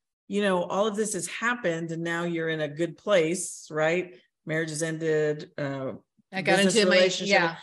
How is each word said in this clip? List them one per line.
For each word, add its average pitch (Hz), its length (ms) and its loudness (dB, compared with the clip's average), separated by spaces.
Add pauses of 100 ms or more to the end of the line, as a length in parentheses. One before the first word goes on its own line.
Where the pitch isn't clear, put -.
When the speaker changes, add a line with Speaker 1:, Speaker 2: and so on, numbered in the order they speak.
(300)
Speaker 1:
"You 202 140 -2
know, 185 200 2
all 185 240 0
of 202 80 -4
this 214 180 -2
has 175 140 -6
happened 170 640 -4
and 165 120 -6
now 170 200 -2
you're 165 240 -2
in 156 140 -2
a 151 80 -2
good 160 260 -4
place, 175 760 0
right? 160 460 0 (300)
Marriage 160 240 -4
has 151 140 -4
ended, 156 760 0
uh, 135 360 -6 (400)
Speaker 2:
I 190 80 -4
got 190 160 4
Speaker 1:
business 196 200 4
Speaker 2:
into 202 120 6
my, 185 60 6
Speaker 1:
relationship, 185 380 2
Speaker 2:
yeah. 170 300 4